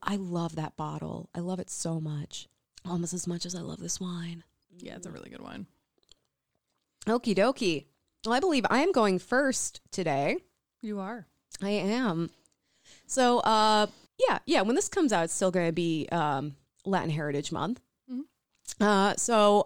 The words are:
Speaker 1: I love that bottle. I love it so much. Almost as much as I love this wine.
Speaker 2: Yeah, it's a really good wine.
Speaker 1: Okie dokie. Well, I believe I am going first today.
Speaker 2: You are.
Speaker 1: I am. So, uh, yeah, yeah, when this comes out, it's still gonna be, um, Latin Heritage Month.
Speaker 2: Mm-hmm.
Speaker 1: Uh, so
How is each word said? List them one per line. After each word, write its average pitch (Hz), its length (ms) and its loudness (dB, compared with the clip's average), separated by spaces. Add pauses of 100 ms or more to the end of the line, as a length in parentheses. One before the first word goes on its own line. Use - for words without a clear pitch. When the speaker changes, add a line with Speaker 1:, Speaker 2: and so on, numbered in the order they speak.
Speaker 1:
I 202 140 -2
love 170 400 -6
that 156 200 -8
bottle. 156 580 -10
I 175 60 -6
love 180 200 -6
it - 100 -12
so 165 300 -4
much. 151 480 -8 (380)
Almost 175 280 -4
as 180 140 -8
much 175 180 -6
as 175 80 -10
I 170 60 -10
love 160 200 -10
this 170 200 -8
wine. 170 420 -8 (360)
Speaker 2:
Yeah, - 180 -14
it's 180 100 -16
a - 60 -14
really - 180 -16
good - 120 -18
wine. - 240 -14 (1400)
Speaker 1:
Okie 226 280 0
dokie. 185 500 0 (400)
Well, 226 100 0
I 269 60 2
believe 294 300 2
I 233 120 4
am 381 100 2
going 202 260 4
first - 640 -2 (100)
today. 160 480 0 (420)
Speaker 2:
You 208 180 -8
are. 196 280 -10 (360)
Speaker 1:
I 196 80 -2
am. 196 600 0 (760)
So, 247 340 4
uh, 214 460 6 (420)
yeah, - 180 2
yeah, 254 160 4
when 226 140 2
this 403 120 0
comes 311 240 2
out, 170 120 4
it's 170 100 -4
still 185 160 2
gonna 170 220 2
be, 165 380 0
um, 147 460 -2 (280)
Latin 185 260 0
Heritage 147 420 -4
Month. 185 280 -4 (300)
Speaker 2:
Mm-hmm. - 720 -10
Speaker 1:
Uh, 202 340 4
so 208 500 6